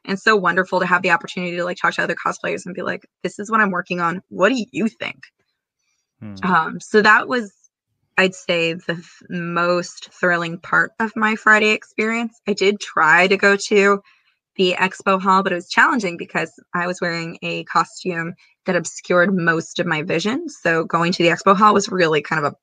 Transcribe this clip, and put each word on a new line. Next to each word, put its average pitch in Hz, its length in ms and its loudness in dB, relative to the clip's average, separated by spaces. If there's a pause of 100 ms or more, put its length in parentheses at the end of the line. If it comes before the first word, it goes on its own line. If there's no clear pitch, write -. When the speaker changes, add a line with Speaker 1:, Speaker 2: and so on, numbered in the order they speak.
Speaker 1:
and 190 140 -4
so 220 160 4
wonderful 185 440 0
to 185 60 0
have 180 180 2
the 180 80 0
opportunity 175 460 -4
to, 175 80 -4
like, 180 120 -6
talk 170 180 -2
to 170 80 -2
other 175 120 -4
cosplayers 175 500 -6
and 180 100 -12
be 185 80 -8
like, 185 240 -8 (160)
"This 185 160 -8
is 208 120 -12
what 220 100 2
I'm 196 100 2
working 180 300 -4
on. 170 280 -4
What 190 200 2
do 247 220 -2
you 214 180 -2
think?" - 340 -10 (960)
Speaker 2:
Hmm. 113 240 -14
Speaker 1:
Um, 170 360 -2
so 214 220 2
that 214 260 4
was, 233 240 -4 (640)
I'd 190 180 2
say, 165 380 -2
the 175 220 -6
th-, 170 120 -14 (220)
most 175 840 -4
thrilling 170 480 -2
part 165 400 0
of 226 160 -4
my 220 200 0
Friday 214 360 4
experience. 226 760 -4
I 202 60 -2
did 202 260 0
try 165 480 2
to 190 100 2
go 202 180 4 (120)
to 202 340 2 (540)
the 180 240 0
expo 190 420 -2
hall, 190 220 2
but 190 100 -2
it - 20 -2
was 175 140 -8
challenging 226 480 2
because 165 340 -6 (220)
I 175 140 -2
was 180 140 -6
wearing 170 400 -4
a 170 240 -8
costume 170 680 -4 (300)
that 180 100 0
obscured 175 580 0
most 165 460 -2
of 175 80 -2
my 156 160 -2
vision. 214 460 -2
So 165 340 -2
going 170 300 0
to 175 100 0
the 170 60 4
expo 190 260 4
hall 208 180 6
was 202 160 0
really 160 320 2
kind 151 240 -4
of 135 80 -4
a - 100 -20